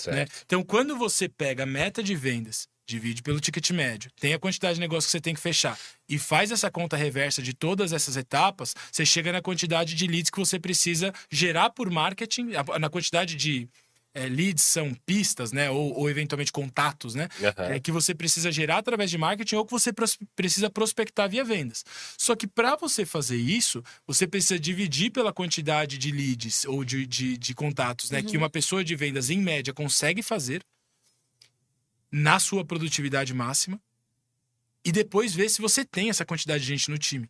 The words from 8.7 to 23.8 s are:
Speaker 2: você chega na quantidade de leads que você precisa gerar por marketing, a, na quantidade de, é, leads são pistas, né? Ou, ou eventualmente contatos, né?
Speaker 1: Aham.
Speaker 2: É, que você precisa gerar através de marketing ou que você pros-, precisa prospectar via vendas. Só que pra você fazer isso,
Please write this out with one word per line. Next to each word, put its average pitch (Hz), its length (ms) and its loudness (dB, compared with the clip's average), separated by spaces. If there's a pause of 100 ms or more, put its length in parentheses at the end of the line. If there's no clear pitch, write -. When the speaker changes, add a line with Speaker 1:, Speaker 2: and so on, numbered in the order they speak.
Speaker 2:
você 160 120 2
chega 170 280 2
na 180 100 -2
quantidade 165 520 0
de 170 120 0
leads 165 240 2
que - 80 -6
você 185 200 2
precisa 175 540 0 (160)
gerar 170 420 4
por 220 200 -2
marketing, 196 640 0
a, 147 240 -2
na 156 100 2
quantidade 170 460 0
de, 135 340 -2 (460)
é, 131 140 -6
leads 156 340 2
são 147 320 2 (100)
pistas, 175 460 0
né? 139 180 0
Ou, 143 300 0
ou 147 100 2
eventualmente 147 440 -2
contatos, 139 640 -2
né? 165 120 -4 (140)
Speaker 1:
Aham. 101 320 0
Speaker 2:
É, 135 60 -2
que 165 100 -4
você 165 240 2
precisa 165 380 0
gerar 156 260 2
através 214 320 0
de 165 80 -2
marketing 202 380 0
ou 214 100 0
que 240 60 -8
você 240 200 2
pros-, 220 240 0 (200)
precisa 196 340 2
prospectar 214 580 0
via 233 140 0
vendas. 180 420 -2 (320)
Só 226 200 2
que 226 100 -6
pra 247 300 2
você 277 280 0
fazer 127 320 -2
isso, 127 460 2 (240)